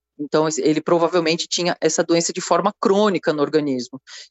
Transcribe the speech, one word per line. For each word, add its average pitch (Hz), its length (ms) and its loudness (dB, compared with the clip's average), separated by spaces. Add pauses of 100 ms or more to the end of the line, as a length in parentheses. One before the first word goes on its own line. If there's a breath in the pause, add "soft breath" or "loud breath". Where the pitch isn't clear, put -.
(200)
Então, 156 280 0
esse, 156 140 -4
ele 151 200 2
provavelmente 170 680 0
tinha 175 340 -2
essa - 200 0
doença 170 300 0
de 185 80 -8
forma 175 400 0
crônica 196 540 2
no 147 80 -2
organismo 139 580 -2 (300 loud breath)